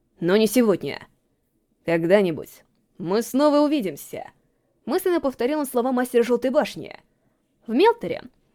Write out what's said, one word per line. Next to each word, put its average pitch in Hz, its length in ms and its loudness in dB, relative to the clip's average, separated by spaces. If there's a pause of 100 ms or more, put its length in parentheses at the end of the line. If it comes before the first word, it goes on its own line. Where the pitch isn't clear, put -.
(200)
Но 175 160 2
не 220 120 4
сегодня. 208 580 0 (800)
«Когда-нибудь 170 800 0 (340)
мы 190 240 -2
снова 294 380 2
увидимся», 269 720 -4 (540)
мысленно 349 360 -2
повторил 269 400 -2
он 277 60 -4
слова 247 260 -2
мастера 247 320 0
Желтой 247 260 0
Башни. 233 480 -4 (680)
В 226 60 -8
Мелторе 392 500 0 (320)